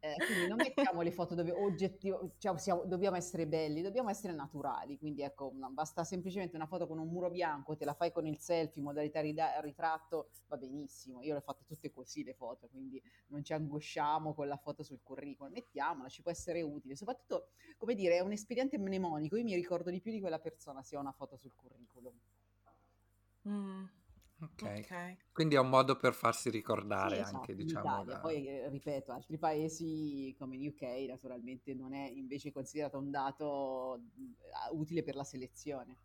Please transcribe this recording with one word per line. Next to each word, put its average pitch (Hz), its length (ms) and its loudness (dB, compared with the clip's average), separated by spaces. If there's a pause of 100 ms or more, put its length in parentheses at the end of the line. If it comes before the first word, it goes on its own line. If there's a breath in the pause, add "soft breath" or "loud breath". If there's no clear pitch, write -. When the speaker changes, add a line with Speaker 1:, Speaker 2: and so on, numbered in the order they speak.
Speaker 1:
Eh, 156 220 0
quindi 180 220 4
non 214 120 0
mettiamo 190 440 4
le 170 80 4
foto 170 240 -2
dove 170 160 2
oggettivo-, 190 880 0
cioè, 185 180 2
siamo, 180 280 2
dobbiamo 185 320 4
essere 170 280 0
belli, 156 380 2
dobbiamo 208 260 2
essere 196 240 -2
naturali, 139 640 -4
quindi 147 240 -4
ecco, 139 320 -4
una, 131 160 -8
basta 151 340 -2
semplicemente 180 520 -2
una 156 100 -2
foto 170 220 -2
con 160 100 -4
un 160 100 -2
muro 175 220 0
bianco, 156 480 0
te 151 80 -2
la 143 80 0
fai 170 180 2
con 165 140 0
il 156 140 0
selfie 165 400 2
in 143 80 -2
modalità 151 340 0
rida-, 151 400 2
ritratto, 160 680 -2 (160)
va 147 100 -4
benissimo, 131 640 -10
io 151 120 0
le 143 60 2
ho - 20 -8
fatte - 260 -8
tutte 147 240 -8
così 131 320 -8
le 127 100 -8
foto, 120 360 -10
quindi 131 300 -10 (280 soft breath)
non 143 160 -6
ci 160 100 -2
angosciamo 151 800 2
con 151 140 0
la 139 100 -2
foto 147 240 -6
sul 139 220 -10
curriculum, 139 480 -10
mettiamola, - 580 -2
ci - 140 -16
può 175 80 0
essere 170 320 0
utile, 143 320 -4
soprattutto, - 540 -4 (280 loud breath)
come 226 160 2
dire, 185 220 8
è 180 60 6
un 190 100 2
espediente 240 480 2
mnemonico, 185 560 2
io 233 80 4
mi 220 120 2
ricordo 175 360 2
di 180 100 -2
più 220 100 -4
di 220 80 -2
quella 165 200 0
persona 156 420 -10
se 131 140 -10
ho 143 40 -2
una 139 120 -2
foto 135 260 -12
sul 127 180 -20
curriculum. 120 640 -20 (1300)
Speaker 2:
Mm. 196 400 -2 (560)
Speaker 3:
Ok. 156 220 -10
Speaker 2:
Ok. 185 540 -6 (140)
Speaker 3:
Quindi 156 240 6
è 135 40 12
un 131 100 8
modo 131 260 10
per 127 180 6
farsi - 360 4
ricordare 101 680 2
Speaker 1:
Sì, 98 40 2
Speaker 3:
anche, 98 320 -4
Speaker 1:
esatto, - 100 -4
in 160 60 -2
Speaker 3:
diciamo, 160 200 0
Speaker 1:
Italia. 131 260 0
Speaker 3:
da 135 60 -6
Speaker 1:
Poi, 147 280 -2
eh, 139 220 -4
ripeto, 139 420 -4
altri 131 260 -8
paesi 156 1000 0
come 131 180 -8
in 139 120 -4
U 143 60 -4
K - 80 -12 (260)
naturalmente 127 680 -8
non 131 200 -6
è 139 160 -4
invece 139 420 -6
considerato 143 460 -4
un 139 140 -2
dato, 135 880 -2 (200)
mm, 131 120 -12 (400)
utile 156 320 0
per 135 120 -4
la 139 80 -4
selezione. 131 800 -8